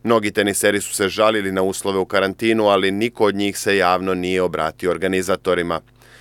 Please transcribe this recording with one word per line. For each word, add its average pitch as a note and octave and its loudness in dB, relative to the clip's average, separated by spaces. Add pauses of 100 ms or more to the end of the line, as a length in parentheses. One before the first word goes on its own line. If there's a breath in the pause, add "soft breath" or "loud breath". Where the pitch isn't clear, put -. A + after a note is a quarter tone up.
Mnogi A2 2
teniseri G2+ 2
su - -10
se G2 0
žalili G#2 0
na F#2+ 0
uslove G2 -2
u F#2 0
karantinu, G#2 0
ali G2 2
niko A2 0
od G2+ 2
njih G2+ -2
se G2+ 0
javno F#2 2
nije F#2 -2
obratio D#2+ -2
organizatorima. F2+ -2 (400 loud breath)